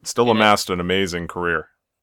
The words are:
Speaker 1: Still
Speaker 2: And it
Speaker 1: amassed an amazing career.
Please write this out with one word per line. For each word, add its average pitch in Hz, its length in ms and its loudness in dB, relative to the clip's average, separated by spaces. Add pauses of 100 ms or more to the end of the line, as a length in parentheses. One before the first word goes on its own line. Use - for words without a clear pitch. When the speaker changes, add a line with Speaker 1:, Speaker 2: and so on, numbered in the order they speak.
Speaker 1:
Still - 280 -2
Speaker 2:
And 110 80 2
it - 40 0
Speaker 1:
amassed 104 260 4
an 90 120 -4
amazing 87 480 -4
career. 85 400 -6 (340)